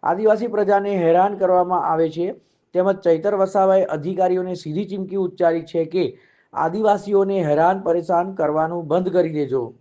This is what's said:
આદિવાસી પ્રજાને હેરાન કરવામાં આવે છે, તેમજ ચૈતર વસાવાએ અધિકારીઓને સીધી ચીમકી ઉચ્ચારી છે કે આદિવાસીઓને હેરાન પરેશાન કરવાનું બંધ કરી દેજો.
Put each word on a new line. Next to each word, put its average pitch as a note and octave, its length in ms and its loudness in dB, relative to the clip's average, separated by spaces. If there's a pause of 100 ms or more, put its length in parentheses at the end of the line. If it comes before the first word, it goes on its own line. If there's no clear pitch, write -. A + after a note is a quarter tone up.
આદિવાસી G#3+ 460 2
પ્રજાને G3+ 500 0
હેરાન F3 400 4
કરવામાં F3+ 500 2
આવે E3 240 0
છે, E3+ 140 -4 (480)
તેમજ F#3+ 280 0
ચૈતર E3+ 380 2
વસાવાએ F#3+ 420 4 (140)
અધિકારીઓને F3+ 600 -2
સીધી D#3+ 340 -6
ચીમકી F#3+ 340 -6
ઉચ્ચારી E3+ 460 0
છે E3 120 -2 (100)
કે F3+ 120 0 (480)
આદિવાસીઓને G3 960 0
હેરાન E3+ 340 2
પરેશાન F3 560 0
કરવાનું D#3+ 500 -2
બંધ F3+ 280 0
કરી E3 180 0
દેજો. C3+ 280 -2 (180)